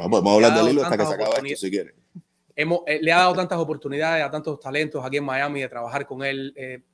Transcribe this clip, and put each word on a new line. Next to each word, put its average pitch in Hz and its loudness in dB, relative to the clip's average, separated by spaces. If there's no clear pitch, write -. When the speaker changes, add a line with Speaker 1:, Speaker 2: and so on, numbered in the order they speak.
Speaker 1:
no, 90 -2
podemos 101 4
hablar 107 8
Speaker 2:
le 117 8
ha 113 10
Speaker 1:
de 110 4
Speaker 2:
dado 110 4
Speaker 1:
Lilo - 2
hasta - 0
que - -2
Speaker 2:
tantas - 2
Speaker 1:
se - -2
acabe - -4
esto, - 0
Speaker 2:
oportunidades. 139 -4
Speaker 1:
si 95 -4
quieres. 92 -6
Speaker 2:
Hemos, 165 -2
eh, 151 -2
le 160 2
ha 170 6
dado 180 4
tantas 180 -2
oportunidades 156 -2
a 135 -6
tantos 151 -8
talentos 147 -4
aquí 135 -6
en 143 -2
Miami 139 -4
de 127 -8
trabajar 123 -8
con 131 -10
él, 135 -6
eh, 127 -14